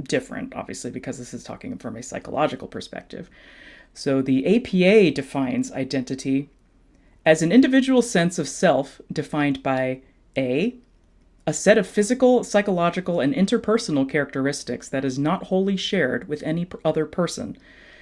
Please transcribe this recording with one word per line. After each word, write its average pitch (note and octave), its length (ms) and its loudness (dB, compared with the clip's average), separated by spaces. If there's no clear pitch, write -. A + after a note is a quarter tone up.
different, - 540 -6
obviously, - 340 -10
because B2+ 280 -10
this B2 160 -14
is A#2 100 -14
talking G#2+ 320 -10
from A2+ 200 -12
a A#2 60 -14
psychological - 640 -8
perspective. - 640 -14
So C3+ 280 0
the C3 240 0
A A3 140 4
P F3+ 240 2
A G3 260 6
defines C3 600 -4
identity C3+ 800 -4
as D#3+ 160 6
an F3 100 2
individual C4 480 6
sense F3 380 2
of C#3+ 100 -2
self C#3+ 540 0
defined C#3+ 500 -2
by C3 380 -2
A, C3+ 420 0
a D3+ 60 0
set G3+ 240 4
of G3 100 2
physical, B3 560 2
psychological, F3+ 800 0
and C#3 140 2
interpersonal G3 720 0
characteristics C#3 800 -4
that C3+ 160 -4
is C3+ 140 -4
not D3+ 260 -2
wholly F#3+ 320 0
shared C3 500 -2
with D3 160 -8
any E3 220 -2
p-, - 220 -12
other D#3 180 0
person, - 540 -6